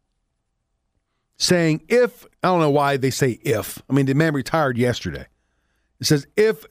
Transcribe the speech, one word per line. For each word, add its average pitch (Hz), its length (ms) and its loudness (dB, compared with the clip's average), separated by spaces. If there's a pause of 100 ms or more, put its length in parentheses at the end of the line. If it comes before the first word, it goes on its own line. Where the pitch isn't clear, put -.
(1400)
saying 165 520 0
if, 240 400 0 (160)
I 185 60 2
don't 180 100 2
know 156 100 2
why 139 280 2
they 131 120 0
say 127 320 -2
if, 107 480 -4
I 131 40 -4
mean, 139 120 4
the 135 80 0
man 156 220 0
retired 135 420 -2
yesterday. 123 480 -2 (760)
It - 60 -6
says, 147 220 0 (100)
"If 220 340 0